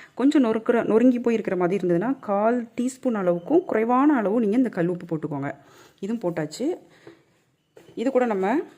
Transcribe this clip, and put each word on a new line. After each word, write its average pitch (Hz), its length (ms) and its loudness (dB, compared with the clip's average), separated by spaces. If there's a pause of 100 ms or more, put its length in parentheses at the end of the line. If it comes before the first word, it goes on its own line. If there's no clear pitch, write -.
(160)
கொஞ்சம் 277 300 4
நொறுக்குற, 220 400 0
நொறுங்கி 240 360 4
போய் 233 180 0
இருக்கிற 190 200 -4
மாதிரி 180 220 0
இருந்ததுன்னா 180 300 0 (100)
கால் 214 380 0 (160)
டீஸ்பூன் 240 460 -4
அளவுக்கும் 175 440 2
குறைவான 247 520 2
அளவு 220 280 0
நீங்க 208 140 0
இந்த 247 160 0
கல் 180 180 0
உப்பு 175 160 -10
போட்டுக்கோங்க. 147 420 -6 (500)
இதுவும் 226 240 -6
போட்டாச்சு. 170 440 -4 (1300)
இது 233 160 -2
கூட 247 160 2
நம்ம 190 200 0 (320)